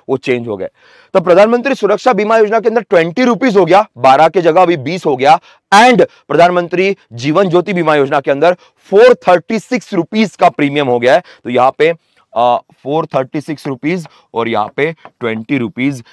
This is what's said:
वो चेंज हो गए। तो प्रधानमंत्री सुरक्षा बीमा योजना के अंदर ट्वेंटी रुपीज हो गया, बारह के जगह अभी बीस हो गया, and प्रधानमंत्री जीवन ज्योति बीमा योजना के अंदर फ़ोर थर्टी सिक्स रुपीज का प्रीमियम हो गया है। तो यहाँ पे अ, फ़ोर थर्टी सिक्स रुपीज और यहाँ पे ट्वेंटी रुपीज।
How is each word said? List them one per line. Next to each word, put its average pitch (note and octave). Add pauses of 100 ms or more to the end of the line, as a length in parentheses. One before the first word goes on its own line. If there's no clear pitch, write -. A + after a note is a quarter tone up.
वो C3
चेंज B2
हो G#2
गए। F#2 (440)
तो F#3+
प्रधानमंत्री A3
सुरक्षा G#3+
बीमा G#3+
योजना G#3+
के A3
अंदर A3+
ट्वेंटी E3+
रुपीज A#3+
हो F#3
गया, F#3+ (100)
बारह C3+
के F3+
जगह E3+
अभी F3
बीस D#3
हो D3
गया, D3 (340)
and A3 (220)
प्रधानमंत्री F3 (160)
जीवन D3+
ज्योति F3
बीमा D#3+
योजना C#3+
के C#3+
अंदर D3+ (240)
फ़ोर A#3
थर्टी F#3
सिक्स -
रुपीज F#3+
का F3+
प्रीमियम C#3+
हो B2
गया B2
है। F3 (200)
तो -
यहाँ B2
पे D#3+ (440)
अ, A#2+ (260)
फ़ोर D#3
थर्टी -
सिक्स D#3
रुपीज D3+ (260)
और A2+
यहाँ G#2+ (100)
पे D#3 (240)
ट्वेंटी A2+
रुपीज। B2